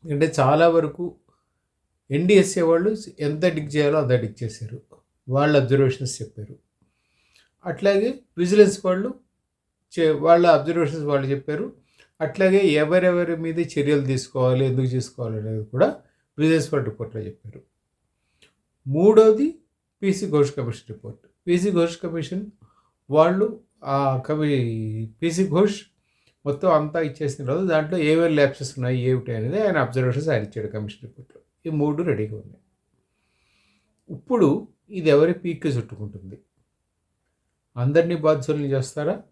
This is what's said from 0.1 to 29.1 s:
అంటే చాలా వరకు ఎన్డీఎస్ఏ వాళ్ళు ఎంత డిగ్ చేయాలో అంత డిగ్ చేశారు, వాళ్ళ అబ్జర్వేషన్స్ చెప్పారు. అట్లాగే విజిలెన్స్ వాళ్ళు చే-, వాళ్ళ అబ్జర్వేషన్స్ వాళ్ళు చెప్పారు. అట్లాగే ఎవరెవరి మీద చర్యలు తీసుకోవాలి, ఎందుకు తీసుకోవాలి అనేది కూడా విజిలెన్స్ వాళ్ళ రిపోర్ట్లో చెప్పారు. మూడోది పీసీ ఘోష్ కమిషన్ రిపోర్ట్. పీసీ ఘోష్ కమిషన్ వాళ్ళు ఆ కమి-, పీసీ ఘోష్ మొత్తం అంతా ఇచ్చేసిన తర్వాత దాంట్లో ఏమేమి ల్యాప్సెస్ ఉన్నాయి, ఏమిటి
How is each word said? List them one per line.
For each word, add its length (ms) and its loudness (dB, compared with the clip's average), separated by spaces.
అంటే 260 0
చాలా 300 6
వరకు 460 -2
ఎన్డీఎస్ఏ 500 4
వాళ్ళు 340 2
ఎంత 260 -2
డిగ్ 300 -2
చేయాలో 220 2
అంత 140 0
డిగ్ 320 -2
చేశారు, 380 -12
వాళ్ళ 320 2
అబ్జర్వేషన్స్ 600 0
చెప్పారు. 340 -16
అట్లాగే 540 -2
విజిలెన్స్ 480 4
వాళ్ళు 280 -2
చే-, 200 2
వాళ్ళ 280 6
అబ్జర్వేషన్స్ 580 2
వాళ్ళు 220 0
చెప్పారు. 460 -6
అట్లాగే 360 2
ఎవరెవరి 760 2
మీద 240 -6
చర్యలు 460 0
తీసుకోవాలి, 600 0
ఎందుకు 200 0
తీసుకోవాలి 520 -6
అనేది 280 -6
కూడా 360 -2
విజిలెన్స్ 360 2
వాళ్ళ 140 -2
రిపోర్ట్లో 340 -10
చెప్పారు. 400 -16
మూడోది 720 6
పీసీ 260 -2
ఘోష్ 240 2
కమిషన్ 360 -10
రిపోర్ట్. 300 -18
పీసీ 240 0
ఘోష్ 320 0
కమిషన్ 480 -8
వాళ్ళు 520 2
ఆ 460 -2
కమి-, 800 -2
పీసీ 260 -2
ఘోష్ 340 0
మొత్తం 260 0
అంతా 280 0
ఇచ్చేసిన 460 -6
తర్వాత 180 -2
దాంట్లో 340 -2
ఏమేమి 380 2
ల్యాప్సెస్ 360 0
ఉన్నాయి, 300 -4
ఏమిటి 340 -2